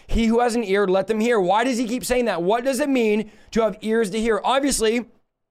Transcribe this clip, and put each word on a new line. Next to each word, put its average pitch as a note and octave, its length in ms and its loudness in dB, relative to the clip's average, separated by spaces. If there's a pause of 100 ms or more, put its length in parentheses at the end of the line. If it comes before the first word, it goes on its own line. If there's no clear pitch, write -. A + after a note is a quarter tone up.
"He A3+ 180 2
who A3+ 160 2
has A#3+ 140 0
an A#3 100 -2
ear, G3 220 0
let F#3+ 220 0
them G#3+ 120 0
hear." A#3 180 2
Why G3 240 2
does B3+ 140 0
he B3 100 -2
keep G#3+ 200 -6
saying B3 180 0
that? F3+ 180 -2
What A3 220 0
does C4 160 -2
it D4 80 -2
mean A3 420 0 (200)
to A3 100 0
have G3 220 -2
ears A3 300 0
to A3+ 60 -4
hear? A3 240 0
Obviously, A#3+ 600 0 (460)